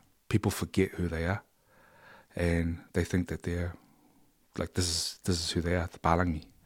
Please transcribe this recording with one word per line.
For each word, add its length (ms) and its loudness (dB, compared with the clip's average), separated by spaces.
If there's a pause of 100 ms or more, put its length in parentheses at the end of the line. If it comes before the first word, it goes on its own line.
(280)
people 220 2
forget 420 0
who 160 -2
they 180 -2
are, 160 -2 (920)
and 420 2 (140)
they 120 2
think 240 0
that 140 -8
they're, 320 -4 (840)
like, 160 -4
this 140 0
is, 360 -4
this 160 2
is 100 -4
who 100 0
they 160 2
are, 160 0
the 60 -18
Palangi. 460 2 (220)